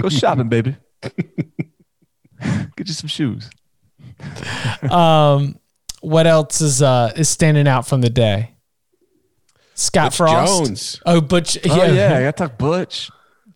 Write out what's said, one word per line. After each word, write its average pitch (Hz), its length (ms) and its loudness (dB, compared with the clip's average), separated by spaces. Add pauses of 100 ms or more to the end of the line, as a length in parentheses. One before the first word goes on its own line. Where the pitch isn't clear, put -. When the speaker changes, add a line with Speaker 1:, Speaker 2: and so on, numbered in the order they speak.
Speaker 1:
go 190 80 -2
shopping, 135 400 0
baby. 117 260 0 (260)
<laughs> - 0 - (1700)
Get 165 120 -10
you 160 60 -10
some 151 140 -12
shoes. 113 420 -6 (680)
<laughs> - 720 -8
Speaker 2:
Um, 151 680 2 (440)
what 160 260 2
else 160 320 2
is, 143 220 0
uh, 123 340 2
is 160 140 0
standing 151 400 2
out 127 180 0
from 131 140 0
the 120 80 2
day? 113 460 0 (1200)
Scott - 320 0
Speaker 3:
Butch - 100 -4
Speaker 2:
Frost. 170 480 2
Speaker 3:
Jones. - 400 -8
Speaker 2:
Oh, 170 160 4
Butch. 170 360 -2 (120)
Speaker 1:
Oh, - 80 2
Speaker 2:
Yeah. 185 160 4
Speaker 1:
yeah, 185 240 4
I 127 60 2
gotta 139 100 0
talk 139 240 -6
Butch. 165 520 -4 (460)